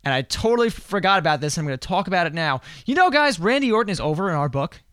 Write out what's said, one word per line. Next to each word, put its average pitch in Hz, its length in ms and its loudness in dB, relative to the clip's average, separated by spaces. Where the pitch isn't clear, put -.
and 139 120 0
I 135 80 0
totally 233 480 0
forgot 190 480 0
about 151 240 2
this, 151 160 -4
and 156 60 -4
I'm - 40 -4
gonna 135 80 -4
talk 180 300 -2
about 180 200 0
it 147 60 -4
now. 156 300 -2
You 247 80 0
know, 359 160 4
guys, 285 280 2
Randy 247 320 2
Orton 214 200 2
is 165 100 -4
over 156 300 -2
in 160 60 -2
our 143 120 0
book. 139 320 -4